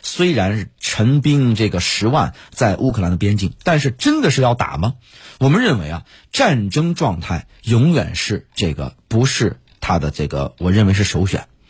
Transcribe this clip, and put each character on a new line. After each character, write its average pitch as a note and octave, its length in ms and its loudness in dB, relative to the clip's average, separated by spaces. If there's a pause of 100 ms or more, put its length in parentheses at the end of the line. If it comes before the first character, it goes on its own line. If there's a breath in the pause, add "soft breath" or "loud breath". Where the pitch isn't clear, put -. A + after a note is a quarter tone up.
虽 F3+ 300 0
然 G#2 260 0
是 F#2 100 -8 (100)
陈 C3 420 0
兵 C3+ 340 2
这 G#2+ 140 2
个 F2+ 120 -2
十 - 280 -2
万 B2 260 0 (160 loud breath)
在 G#2 260 0
乌 C3 160 0
克 G#2+ 80 -2
兰 F2 100 0
的 F2+ 60 0
边 G2+ 200 0
境， - 260 -4
但 D#3+ 180 2
是 C#3+ 100 0
真 D4 300 0
的 G3 100 2
是 C3+ 120 0
要 A#2+ 120 2
打 - 220 -6
吗？ G#2 180 -2 (440 loud breath)
我 C3 100 2
们 G3 140 4
认 D#3+ 160 0
为 D#2 100 -6
啊， D#2+ 160 -10 (280 soft breath)
战 C3+ 360 0
争 E3+ 260 -2
状 G2+ 260 -2
态 - 260 -6 (160 soft breath)
永 A#2+ 300 4
远 G2 240 0
是 - 380 -6
这 E2 200 -2
个， C2+ 200 -8 (120)
不 A2+ 180 2
是 - 360 -2 (200)
他 - 180 0
的 D2+ 120 -2
这 D2 160 -6
个， C#2 320 -6
我 F2 140 0
认 G#2 140 4
为 F#2+ 80 4
是 G2 100 2
首 F2+ 220 0
选， - 200 -4 (240 loud breath)